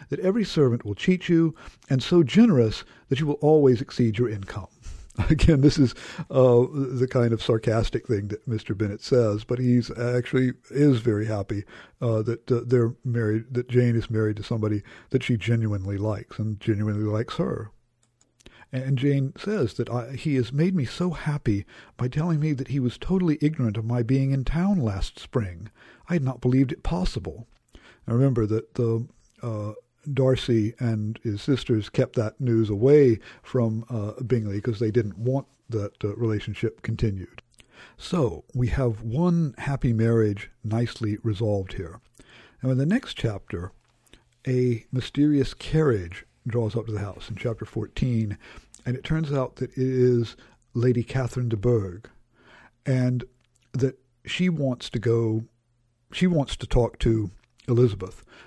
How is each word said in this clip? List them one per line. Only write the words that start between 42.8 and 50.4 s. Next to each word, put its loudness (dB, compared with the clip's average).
next -2
chapter, -6
a 0
mysterious 0
carriage -2
draws -2
up -6
to -6
the -4
house -10
in -10
chapter -6
fourteen, -4
and -4
it -10
turns -2
out -4
that -6
it -10
is 2